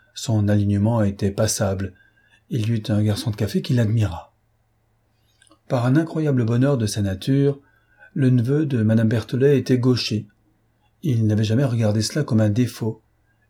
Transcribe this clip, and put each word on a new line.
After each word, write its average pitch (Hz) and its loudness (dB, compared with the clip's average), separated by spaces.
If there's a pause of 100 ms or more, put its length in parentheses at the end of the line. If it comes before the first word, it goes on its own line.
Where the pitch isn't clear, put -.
(160)
Son 107 0
alignement 104 2
était 98 -2
passable. 98 -2 (560)
Il 110 -4
y 117 -2
eut 110 -2
un 107 0
garçon 107 -2
de 107 -4
café 117 -2
qui 143 -4
l'admira. 107 0 (1300)
Par 123 -2
un 131 2
incroyable 151 0
bonheur 127 2
de 110 -2
sa 104 -4
nature, 135 0 (560)
le 131 2
neveu 131 2
de 123 -2
madame 110 4
Berthollet 127 2
était 127 2
gaucher. 120 0 (760)
Il 113 0
n'avait 107 2
jamais 113 0
regardé 113 0
cela 151 -4
comme 110 2
un 107 2
défaut. 110 -2 (460)